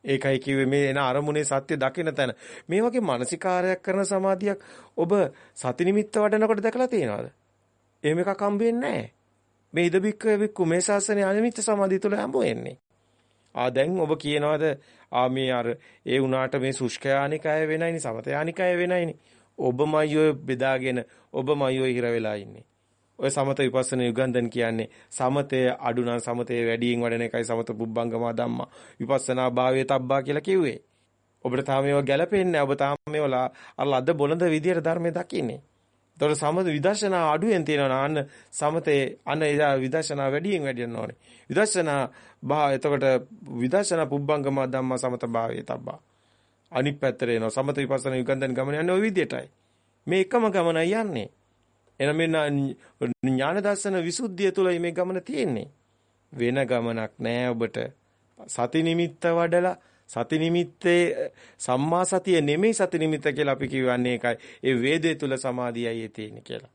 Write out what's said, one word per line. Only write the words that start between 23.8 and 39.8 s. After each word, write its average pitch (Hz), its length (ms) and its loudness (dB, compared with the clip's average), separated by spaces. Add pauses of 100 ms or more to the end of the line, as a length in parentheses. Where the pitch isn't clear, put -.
යුගන්ධන් 120 440 0
කියන්නේ 113 400 -2 (180)
සමතය 135 520 0 (200)
අඩු 120 220 -2
නම් 120 180 -2
සමතය 120 420 -4
වැඩියෙන් 117 400 0
වඩන 117 200 -2
එකයි 117 220 -2
සමත 113 280 -2
පුබ්බංගමා 117 640 -2
ධම්මා 120 340 -4 (280)
විපස්සනා 127 560 0
භාවයේ 131 340 2
තබ්බා 135 360 0
කියලා 143 200 -2
කිව්වේ. 165 380 0 (680)
ඔබට 131 200 0
තාම 139 200 2
ඒවා 143 160 4
ගැලපෙන්නේ 175 500 2
නැහැ. 147 140 2
ඔබ 135 100 0
තාම 143 220 0 (100)
මේවා 151 220 0
ලා-, 127 220 0 (220)
අර 139 140 -2
ලද 135 260 2
බොළඳ 156 320 2
විදියට 160 380 0
ධර්මය 165 280 0
දකින්නේ. 151 500 -6 (560)
එතකොට 147 180 2
සමත 160 320 0
විදර්ශනා 185 600 0
අඩුවෙන් 165 380 2
තියෙනවා 143 240 2
නම් 139 280 0
අන්න 139 80 -2 (240)
සමතේ, 151 520 0 (220)
අන්න 151 200 -2
එදා 147 340 2
විදර්ශනා 139 540 -2